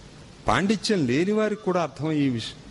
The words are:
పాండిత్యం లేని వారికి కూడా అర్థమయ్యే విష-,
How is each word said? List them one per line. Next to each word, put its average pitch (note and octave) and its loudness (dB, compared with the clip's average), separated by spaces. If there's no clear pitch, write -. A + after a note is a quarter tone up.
పాండిత్యం F3+ 2
లేని D#3 2
వారికి G#3+ 0
కూడా F3+ 0
అర్థమయ్యే D3 0
విష-, A#2+ -4